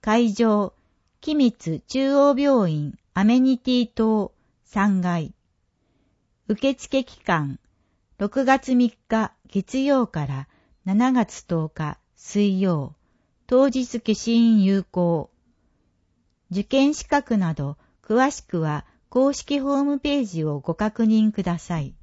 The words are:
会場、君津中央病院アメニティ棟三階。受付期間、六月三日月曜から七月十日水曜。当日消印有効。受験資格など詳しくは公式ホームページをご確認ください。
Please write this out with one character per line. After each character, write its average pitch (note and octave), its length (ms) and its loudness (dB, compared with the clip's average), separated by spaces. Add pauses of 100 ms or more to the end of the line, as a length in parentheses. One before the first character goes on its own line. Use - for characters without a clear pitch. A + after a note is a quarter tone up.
会 A3+ 320 0
場、 G#3 420 0 (460)
君 D4 320 0
津 - 340 -8
中 C4+ 300 -2
央 C#4+ 200 4
病 C4 320 2
院 D3 300 -6 (160)
ア F#3 80 0
メ A#3 160 4
ニ C4 180 2
テ B3+ 140 -6
ィ B3 160 0
棟 A3 460 -2 (320)
三 G3 360 0
階。 E3+ 320 -4 (1160)
受 C4 260 -2
付 C4 300 -4
期 - 160 -20
間、 D3+ 400 -4 (580)
六 G#3 260 -2
月 C4 300 0
三 B3 160 2 (180)
日 A3 240 -2 (140)
月 G3 320 -6
曜 C4+ 300 2
か D3 180 -6
ら C3+ 220 -10 (360)
七 G#3+ 280 2
月 - 340 -2
十 D#3+ 220 -4
日 D3+ 300 -10 (180)
水 G3+ 440 -2
曜。 D#3+ 360 -2 (500)
当 C4 220 4
日 B3+ 180 -4
消 A3+ 460 -2
印 A3+ 320 4
有 G3 180 2
効。 E3+ 480 -2 (1200)
受 G3 140 -4
験 C#4 300 2
資 - 120 -12
格 C#4 320 0
な E3 160 -2
ど C#3+ 220 -8 (260)
詳 B3 280 0
し - 120 -14
く - 180 -4
は D3+ 240 -4 (240)
公 C4+ 240 2
式 C#4 280 -4
ホ C#4 160 -2
ー C#4 80 0
ム C#4+ 140 -2
ペ C#4+ 220 -2
ー B3 40 0
ジ E3 200 -6
を D3 140 -4
ご E3 160 -6
確 G#3+ 280 -4
認 A3 300 4
く G3 100 -6
だ F3 160 -2
さ E3+ 220 -6
い。 C3+ 220 -10